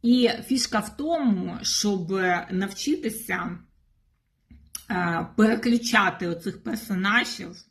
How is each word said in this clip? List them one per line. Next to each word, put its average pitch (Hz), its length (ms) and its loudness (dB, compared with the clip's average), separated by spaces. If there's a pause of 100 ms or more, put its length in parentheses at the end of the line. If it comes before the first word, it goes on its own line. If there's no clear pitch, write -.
І 240 280 6 (160)
фішка 247 340 0
в - 180 -6
тому, 277 640 0
щоб 190 500 0 (400)
навчитися, 185 1040 -4 (1300)
е, 170 360 -2 (100)
переключати 220 880 2
оцих 170 360 -6
персонажів 202 920 -2 (160)